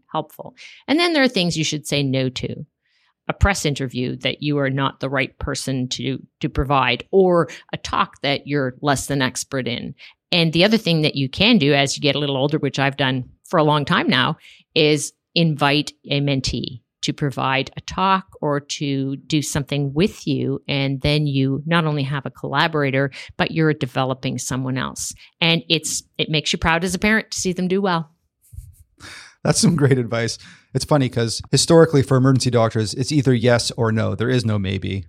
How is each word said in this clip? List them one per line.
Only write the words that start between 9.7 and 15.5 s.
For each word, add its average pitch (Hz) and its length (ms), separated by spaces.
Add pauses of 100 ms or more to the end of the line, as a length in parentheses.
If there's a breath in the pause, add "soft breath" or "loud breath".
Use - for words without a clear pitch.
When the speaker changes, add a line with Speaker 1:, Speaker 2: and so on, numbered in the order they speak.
Speaker 1:
And 165 200
the 165 120
other 214 160
thing 165 240
that 147 120
you 135 140
can 214 300
do 143 140
as 139 220
you 143 60
get 139 140
a 143 40
little 143 180
older, 143 200
which 139 220
I've 135 180
done 131 320 (160)
for 185 120
a 151 60
long 147 220
time 214 220
now, 139 300 (360 loud breath)
is 151 400 (220)
invite 147 580 (160)